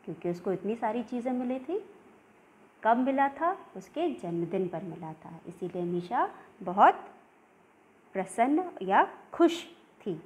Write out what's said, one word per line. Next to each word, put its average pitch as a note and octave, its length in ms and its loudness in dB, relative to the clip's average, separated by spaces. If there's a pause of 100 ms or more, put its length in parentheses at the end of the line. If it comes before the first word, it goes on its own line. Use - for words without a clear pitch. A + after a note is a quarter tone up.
क्योंकि F3 260 -6
उसको F3 220 -4
इतनी G3 240 -2
सारी A#3 260 -2
चीज़ें B3 300 -4
मिली B3 260 -2
थी। E4+ 320 -6 (920)
कब A3+ 120 6
मिला C4+ 320 2
था? E4 380 -2 (100)
उसके D4 380 -4
जन्मदिन E3+ 540 -2
पर E3 140 -6
मिला E3 300 -10
था, E3 340 -16
इसीलिए F3 360 -8
मीशा F3 480 -2 (320)
बहुत F#3 320 6 (1160)
प्रसन्न C4 580 2 (120)
या G#3+ 320 4 (180)
खुश E4+ 400 4
थी। - 540 -10